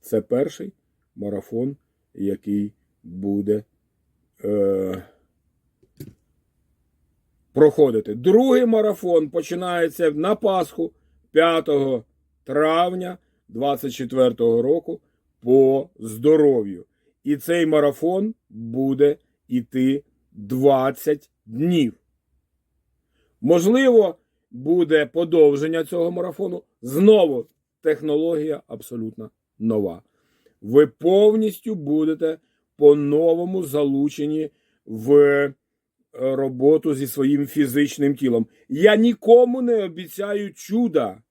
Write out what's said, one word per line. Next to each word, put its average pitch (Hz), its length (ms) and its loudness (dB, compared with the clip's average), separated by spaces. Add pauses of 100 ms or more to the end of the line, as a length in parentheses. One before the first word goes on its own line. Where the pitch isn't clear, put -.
Це 110 200 -4
перший - 520 -4 (420)
марафон, 113 600 -8 (380)
який 101 600 -6 (300)
буде, 101 600 -4 (800)
е, 98 600 -4 (2500)
проходити. 127 640 -2
Другий 240 500 0
марафон 208 640 -2
починається 170 840 -4
на 170 240 -4
Пасху 185 560 -4 (400)
п'ятого 147 720 -4 (400)
травня 175 760 -4 (300)
двадцять 135 460 -6
четвертого 120 680 0
року 151 400 -2 (380)
по 135 500 2 (100)
здоров'ю. 113 840 0 (380)
І 143 140 -2
цей 165 280 -2
марафон 160 680 0 (160)
буде 131 680 -2 (300)
іти 131 560 -2 (280)
двадцять 131 1000 0 (160)
днів. 135 480 -2 (1500)
Можливо, 202 720 4 (360)
буде 151 540 0
подовження 160 800 2
цього 170 260 -4
марафону. 175 520 -8 (180)
Знову 151 680 4 (340)
технологія 151 840 -2
абсолютно 110 640 -12 (300)
нова. 104 420 -2 (600)
Ви 131 260 4
повністю 214 880 0
будете 156 640 -4 (380)
по-новому 160 880 4
залучені 147 840 -4 (360)
в, 110 280 -2
е, 143 400 4 (600)
роботу 135 840 0
зі 135 120 -6
своїм 139 400 -2
фізичним 143 680 -2
тілом. 117 320 -2 (220)
Я 185 260 4
нікому 240 640 4
не 233 220 -2
обіцяю 190 680 -8
чуда. 151 760 -2